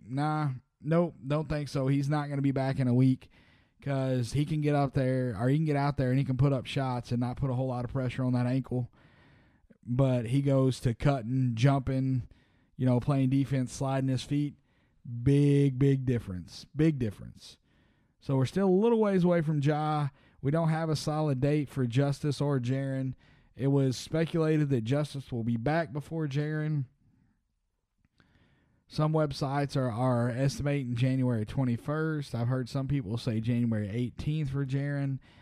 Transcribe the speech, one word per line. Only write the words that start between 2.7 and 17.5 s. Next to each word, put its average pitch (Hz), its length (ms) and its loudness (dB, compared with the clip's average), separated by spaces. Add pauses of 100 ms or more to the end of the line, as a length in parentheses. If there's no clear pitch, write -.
in 131 80 2
a 120 60 4
week 131 340 4 (540)
'cause 131 500 -2
he 143 140 0
can 151 160 -4
get 147 140 2
up 143 180 0
there, 127 440 0
or 123 120 2
he 143 80 4
can 160 80 0
get 147 100 0
out 139 220 0
there 127 120 0
and 131 80 2
he 139 60 2
can 131 140 -2
put 139 160 4
up 127 120 -4
shots 127 460 -4
and 120 80 0
not 123 160 -2
put 127 140 -4
a 127 40 -2
whole 131 140 -2
lot 123 160 -4
of - 80 -8
pressure 131 320 -4
on 127 80 0
that 123 160 2
ankle. 127 420 -2 (960)
But 123 420 2
he 135 140 2
goes 135 380 4
to 120 140 0
cutting, 131 640 0
jumping, 131 720 2 (480)
you 127 80 0
know, 123 160 4
playing 135 280 2
defense, 131 440 0
sliding 135 360 -2
his 127 140 0
feet. 147 320 -2 (680)
Big, 143 540 4
big 135 280 4
difference. 98 680 -4
Big 151 240 2
difference. - 600 -8 (640)